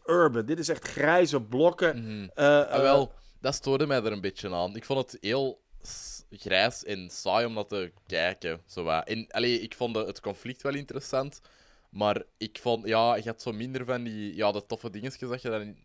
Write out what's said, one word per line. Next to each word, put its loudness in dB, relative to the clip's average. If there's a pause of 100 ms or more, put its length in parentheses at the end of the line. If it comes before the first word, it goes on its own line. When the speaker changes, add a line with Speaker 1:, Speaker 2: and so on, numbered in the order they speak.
Speaker 1:
urban. 6
Dit 0
is -2
echt -4
grijze 4
blokken. 2
Speaker 2:
Mhm. -8
Speaker 1:
Eh, 2 (240)
Speaker 2:
Ah, 2
wel, 6
Speaker 1:
eh, -6 (260)
Speaker 2:
dat -2
stoorde 0
mij 2
er -2
een -6
beetje -6
aan. -2
Ik -12
vond -2
het -16
heel -2 (200)
s-, -14
grijs 2
en -8
saai 0
om -6
naar -6
te -4 (140)
kijken. -2
Zo -8
wat. 0
En, -6
allee, 0
ik -12
vond -2
de, 0
het -8
conflict -10
wel -4
interessant. -6 (500)
Maar 0 (160)
ik -10
vond, 0
ja, 4
je -4
had -8
zo -4
minder -6
van -4
die, -8
ja, 2
de -6
toffe -8
dingetjes -10
dat -6
je -6
dan -2
in -12